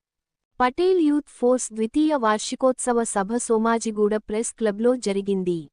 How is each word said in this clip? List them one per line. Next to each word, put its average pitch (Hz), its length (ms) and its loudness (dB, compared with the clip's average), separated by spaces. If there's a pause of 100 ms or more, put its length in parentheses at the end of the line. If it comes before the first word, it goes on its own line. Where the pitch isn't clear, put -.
(600)
పటేల్ 349 400 2
యూత్ 294 280 2
ఫోర్స్ 247 440 0
ద్వితీయ 294 420 0
వార్షికోత్సవ 240 920 0
సభ 208 320 -2
సోమాజిగూడ 220 800 0
ప్రెస్ 214 360 -6
క్లబ్లో 220 440 0
జరిగింది. 190 760 -2